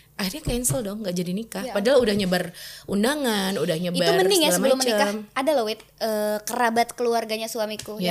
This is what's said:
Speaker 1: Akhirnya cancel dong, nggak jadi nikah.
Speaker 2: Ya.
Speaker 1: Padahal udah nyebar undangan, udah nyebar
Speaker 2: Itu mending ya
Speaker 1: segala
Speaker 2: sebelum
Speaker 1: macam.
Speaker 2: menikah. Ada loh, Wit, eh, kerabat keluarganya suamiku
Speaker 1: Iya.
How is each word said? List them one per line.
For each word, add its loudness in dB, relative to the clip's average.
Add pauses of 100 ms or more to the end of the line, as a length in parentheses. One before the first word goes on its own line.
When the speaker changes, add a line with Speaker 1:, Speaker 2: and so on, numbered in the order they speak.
(140)
Speaker 1:
Akhirnya -8
cancel -2
dong, -8
nggak -6
jadi -4
nikah. -8
Speaker 2:
Ya. -6
Speaker 1:
Padahal 6
udah 4
nyebar 0 (340)
undangan, 0
udah 0
nyebar -2
Speaker 2:
Itu 4
mending 4
ya 4
Speaker 1:
segala 4
Speaker 2:
sebelum 4
Speaker 1:
macam. 0 (180)
Speaker 2:
menikah. -2 (260)
Ada 0
loh, 2
Wit, -6 (160)
eh, -2
kerabat 0
keluarganya -2
suamiku -8
Speaker 1:
Iya. -4